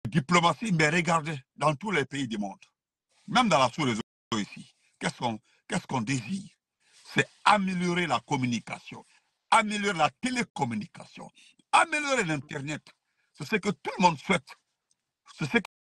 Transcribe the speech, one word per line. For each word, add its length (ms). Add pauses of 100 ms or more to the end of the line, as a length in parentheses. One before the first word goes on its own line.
diplomatie. 640
Mais 160
regardez, 480 (180)
dans 200
tous 160
les 120
pays 240
du 100
monde, 220 (680)
même 200
dans 120
la 100
sous-région 320 (360)
ici, 380 (240)
qu'est-ce 180
qu'on, 220 (280)
qu'est-ce 200
qu'on 140
désire ? 480 (640)
C'est 140 (180)
améliorer 600
la 140
communication, 840 (460)
améliorer 460
la 120 (120)
télécommunication, 1080 (440)
améliorer 500
l'Internet. 600 (480)
C'est 160
ce 80
que 120
tout 280
le 40
monde 160
souhaite. 300 (880)
C'est 140
ce 60 (340)